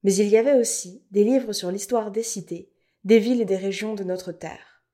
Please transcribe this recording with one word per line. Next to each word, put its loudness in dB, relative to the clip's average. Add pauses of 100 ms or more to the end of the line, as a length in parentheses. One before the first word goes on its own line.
Mais 2
il 2
y 6
avait 4
aussi -2
des 4
livres 0
sur -6
l'histoire -4
des -4
cités, -10 (320)
des 6
villes 0
et 0
des 0
régions -6
de -8
notre -6
terre. -16 (100)